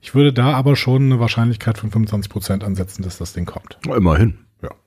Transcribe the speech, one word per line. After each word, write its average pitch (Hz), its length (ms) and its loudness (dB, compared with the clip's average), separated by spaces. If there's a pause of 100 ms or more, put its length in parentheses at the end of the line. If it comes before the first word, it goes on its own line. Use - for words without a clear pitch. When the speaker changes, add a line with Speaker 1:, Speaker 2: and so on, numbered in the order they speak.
Speaker 1:
Ich - 140 -20
würde 143 160 6
da 127 220 2
aber 135 220 2
schon 131 300 2
eine 131 140 2
Wahrscheinlichkeit 113 580 0
von 107 140 -6
fünfundzwanzig 107 400 -2
Prozent 98 320 -4
ansetzen, 95 400 -6
dass 90 140 -10
das - 160 -10
Ding 90 120 -6
kommt. - 400 -14
Speaker 2:
Immerhin. 92 520 2 (240)
Speaker 1:
Ja. - 80 -10 (180)